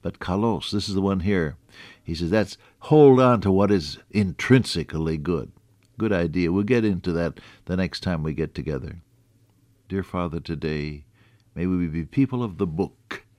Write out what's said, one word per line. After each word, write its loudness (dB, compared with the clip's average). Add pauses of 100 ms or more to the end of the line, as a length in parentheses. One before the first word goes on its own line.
But -10
kalos, -2
this -4
is -6
the 0
one 0
here. 0 (460)
He -8
says, -4
"That's 0 (200)
hold 8
on 4
to 2
what 4
is 0 (120)
intrinsically 0
good." -4 (460)
Good 0
idea. 0
We'll 2
get 2
into -2
that -2 (240)
the -4
next -4
time -4
we -4
get -6
together. -8 (880)
Dear -4
Father, -6
today, -6 (500)
may -4
we 0
be -6
people -2
of -8
the -2
book -8 (140)